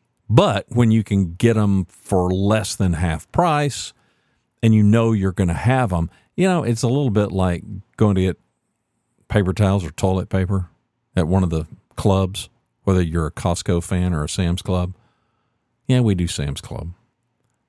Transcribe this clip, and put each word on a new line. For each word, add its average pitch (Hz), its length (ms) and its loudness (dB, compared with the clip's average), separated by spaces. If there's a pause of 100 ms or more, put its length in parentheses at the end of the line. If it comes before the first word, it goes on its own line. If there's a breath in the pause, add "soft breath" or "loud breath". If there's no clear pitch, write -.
(280)
But 113 400 2
when 117 220 2
you 110 120 4
can 95 320 0
get 113 220 2
'em 98 300 0
for 90 440 -2
less 98 460 0
than 92 160 0
half 82 400 -4
price 147 640 -2 (680)
and 113 120 4
you 107 80 4
know 113 300 4
you're 95 200 0
gonna 87 220 -2
have 120 400 0
'em, 85 160 -2 (260 soft breath)
you 180 100 0
know, 175 160 0
it's 113 200 -2
a 123 60 0
little 135 220 0
bit 101 220 0
like 92 300 -2 (340)
going 104 200 2
to 92 40 2
get 92 180 0 (880)
paper 92 260 2
towels 98 300 2
or 80 80 -10
toilet 92 360 -2
paper 92 400 -2 (460)
at 82 140 0
one 95 140 2
of 85 80 0
the 80 160 -2 (280)
clubs, 95 560 0 (320)
whether 95 180 2
you're 82 260 -2
a 78 60 -6
Costco 87 500 -2
fan 90 300 -2
or 76 120 -2
a 76 40 -6
Sam's 87 340 -2
Club. 90 300 -2 (960)
Yeah, 127 140 2
we 107 140 2
do 87 120 0
Sam's - 340 -6
Club. 85 320 -12 (760)